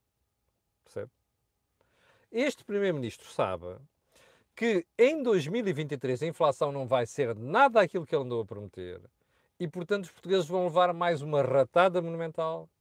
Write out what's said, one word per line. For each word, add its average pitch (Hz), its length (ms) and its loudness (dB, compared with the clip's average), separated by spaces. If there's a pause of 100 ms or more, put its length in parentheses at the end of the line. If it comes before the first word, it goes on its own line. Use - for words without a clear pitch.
(840)
Percebe? 107 260 -12 (1200)
Este 254 340 -4
Primeiro-Ministro 175 640 -4
sabe 92 480 -4 (800)
que 214 280 0 (140)
em 277 240 4
dois 196 240 2
mil 208 200 -4
e 185 60 0
vinte 147 200 -6
e 143 40 -4
três 127 260 -2
a 160 40 -2
inflação 151 440 0
não 139 160 -6
vai 120 200 2
ser 117 280 -4
nada 214 460 4
aquilo 175 240 0
que - 100 -2
ele 143 100 0
andou 120 180 -2
a - 20 -8
prometer 92 560 -12 (580)
e, 180 80 -4
portanto, 185 380 -4
os - 60 -16
portugueses 180 360 -2
vão 180 180 -2
levar 175 280 4
mais 170 300 0
uma 147 180 0
ratada 170 640 4
monumental 165 640 -6 (120)